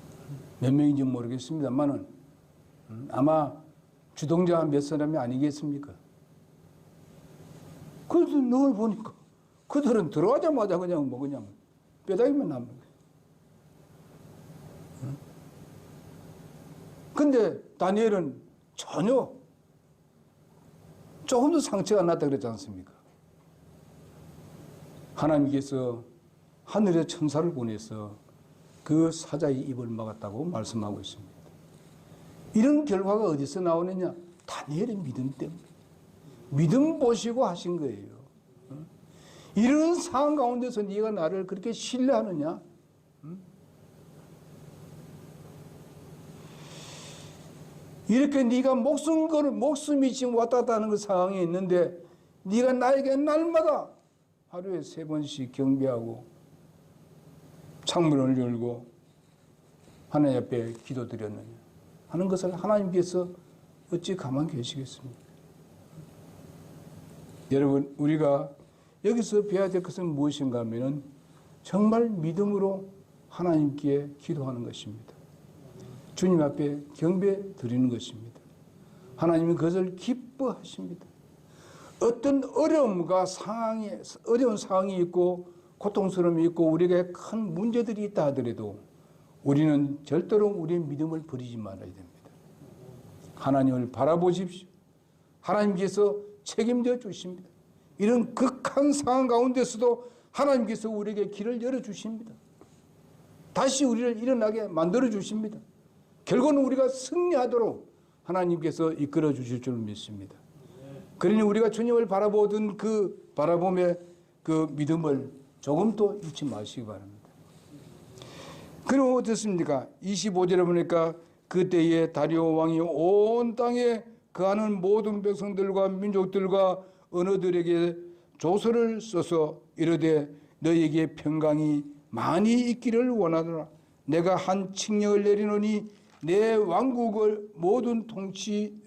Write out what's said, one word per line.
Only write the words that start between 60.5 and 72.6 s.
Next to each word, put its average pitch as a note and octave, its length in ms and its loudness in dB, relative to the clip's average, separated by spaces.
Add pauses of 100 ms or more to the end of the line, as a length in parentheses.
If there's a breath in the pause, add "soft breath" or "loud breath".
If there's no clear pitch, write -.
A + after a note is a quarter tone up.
기도드렸느냐 A2 580 -8 (640)
하는 F3+ 200 -2
것을 F#3 280 -2
하나님께서 F3+ 720 0 (640)
어찌 F3 220 -4
가만 C3+ 320 -4
계시겠습니까? B2+ 720 -10 (2250)
여러분, C#3 460 2
우리가 D3 520 2 (560 soft breath)
여기서 G#3+ 420 2
배워야 F#3+ 220 0
될 F3+ 120 -2
것은 F3 240 -8
무엇인가 C#3+ 540 -2
하면은 B2 440 -4 (600 loud breath)
정말 A3 460 2
믿음으로 F#3+ 800 -2 (420)